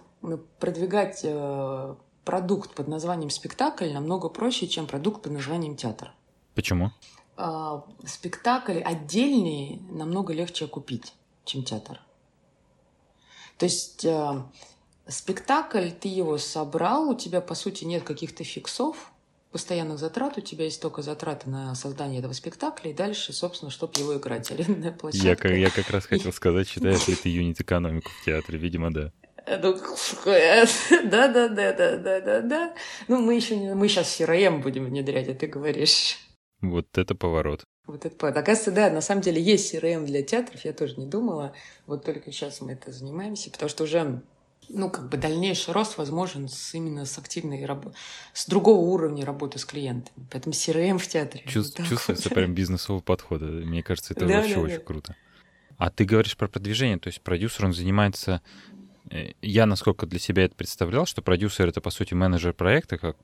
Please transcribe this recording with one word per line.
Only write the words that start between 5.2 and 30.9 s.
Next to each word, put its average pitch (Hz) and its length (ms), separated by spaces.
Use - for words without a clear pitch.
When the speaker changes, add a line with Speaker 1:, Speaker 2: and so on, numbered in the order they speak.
Speaker 1:
под 147 80
названием 147 440
театр. - 360
Speaker 2:
Почему? 92 360
Speaker 1:
А, 156 460
спектакль 214 800
отдельный 165 1000
намного 170 420
легче 160 320
окупить, 135 480
чем 135 180
театр. - 360
То 180 80
есть, - 400
э, 147 360
спектакль, 202 840
ты 170 160
его 175 300
собрал, 165 720
у 240 60
тебя, 180 260
по 175 140
сути, - 300
нет 170 180
каких-то 156 400
фиксов, - 680
постоянных 160 480
затрат, 240 380
у 196 40
тебя 160 240
есть 156 160
только 156 200
затраты 147 480
на 131 260
создание 139 440
этого 127 140
спектакля, 165 580
и - 20
дальше, 196 400
собственно, 175 380
чтоб 165 260
его 143 200
играть, 117 340
<laughs> - 0
арендная 165 400
Speaker 2:
Я - 60
Speaker 1:
площадка. 95 380
Speaker 2:
как, 92 80
я 95 120
как - 220
раз 98 140
Speaker 1:
И - 20
Speaker 2:
хотел 95 260
сказать, 92 340
считаешь - 400
ли 92 80
ты - 140
юнит-экономику 87 800
в - 160
театре? 78 320
Видимо, 82 340
да. 76 200
Speaker 1:
Э, 190 160
ну, 185 140
<laughs> - 500
да, 220 1000